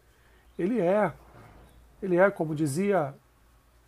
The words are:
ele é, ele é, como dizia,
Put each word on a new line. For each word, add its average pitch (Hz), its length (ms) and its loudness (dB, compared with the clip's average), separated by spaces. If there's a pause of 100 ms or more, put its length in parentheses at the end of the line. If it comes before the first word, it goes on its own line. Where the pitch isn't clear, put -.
(580)
ele 214 220 -2
é, 185 340 2 (880)
ele 185 140 -2
é, 190 160 6
como 160 240 -6
dizia, 156 580 -2 (760)